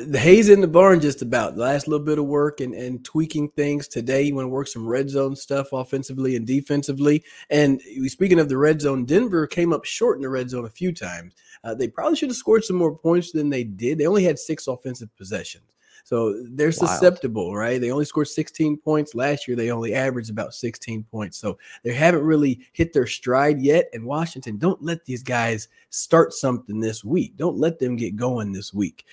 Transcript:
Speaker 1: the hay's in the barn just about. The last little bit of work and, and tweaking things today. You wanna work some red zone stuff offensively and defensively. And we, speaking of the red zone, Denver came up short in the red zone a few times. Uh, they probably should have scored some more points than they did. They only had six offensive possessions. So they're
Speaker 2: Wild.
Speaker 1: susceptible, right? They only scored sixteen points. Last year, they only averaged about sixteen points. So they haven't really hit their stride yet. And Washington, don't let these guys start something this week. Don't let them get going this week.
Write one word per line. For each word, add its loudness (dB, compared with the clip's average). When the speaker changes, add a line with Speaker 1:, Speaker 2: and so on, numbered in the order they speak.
Speaker 1:
the -2
hay's 8
in 10
the 2
barn 8
just 0
about. -2
The -4
last 0
little -2
bit 0
of 0
work -2
and, -6
and -10
tweaking -2
things -2
today. -2
You 0
wanna -4
work -4
some -10
red -2
zone -2
stuff -6
offensively -4
and -4
defensively. 0
And 4
we, -2
speaking 4
of 2
the 0
red 4
zone, 0
Denver 2
came 0
up -2
short 0
in -8
the -6
red -4
zone -6
a -10
few -4
times. -10
Uh, -8
they -2
probably -2
should -4
have -8
scored 2
some -2
more 0
points 0
than -2
they -2
did. -4
They 2
only 2
had 2
six -8
offensive -10
possessions. -12
So 0
they're 0
Speaker 2:
Wild. 0
Speaker 1:
susceptible, 2
right? -2
They -2
only -2
scored -2
sixteen -2
points. -2
Last -2
year, -4
they -2
only -4
averaged -2
about -8
sixteen -8
points. -10
So -6
they -2
haven't 4
really 2
hit -2
their 2
stride 0
yet. 4
And -10
Washington, -6
don't 0
let -6
these -8
guys -2
start 4
something -4
this -4
week. -2
Don't -2
let 0
them -2
get -6
going -2
this -10
week. -4